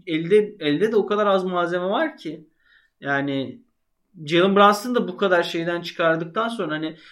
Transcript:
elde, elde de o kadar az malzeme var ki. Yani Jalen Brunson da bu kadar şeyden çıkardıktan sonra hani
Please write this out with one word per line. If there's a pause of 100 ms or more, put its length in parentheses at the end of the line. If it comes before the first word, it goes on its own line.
elde,
elde
de
o
kadar
az
malzeme
var
ki. (540)
Yani (640)
Jalen
Brunson
da
bu
kadar
şeyden
çıkardıktan
sonra
hani (160)